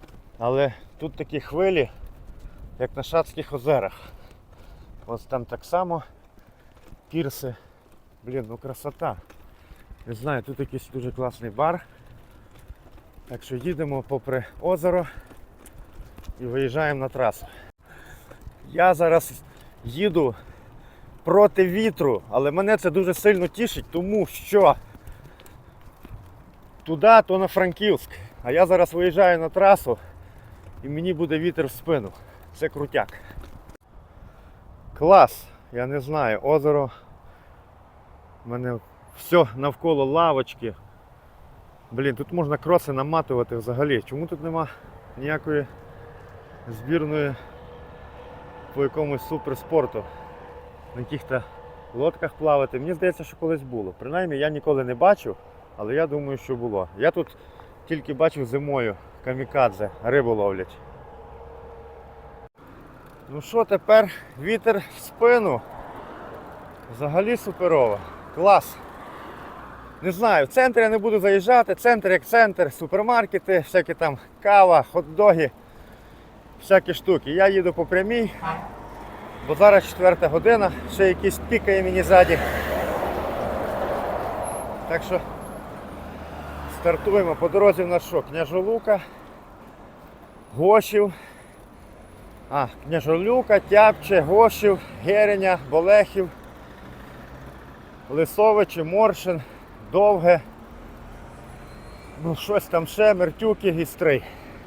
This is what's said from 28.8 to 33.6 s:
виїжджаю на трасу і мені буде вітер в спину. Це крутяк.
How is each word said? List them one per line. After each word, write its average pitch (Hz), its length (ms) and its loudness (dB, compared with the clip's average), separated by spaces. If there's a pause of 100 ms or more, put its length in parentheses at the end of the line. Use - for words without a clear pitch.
виїжджаю 175 440 2
на 160 100 -4
трасу 185 500 4 (840)
і 135 60 -12
мені 165 260 -4
буде 156 240 -2
вітер 160 280 -2
в 123 40 -8
спину. 127 400 -4 (440)
Це 156 140 -4
крутяк. 143 400 -4 (1900)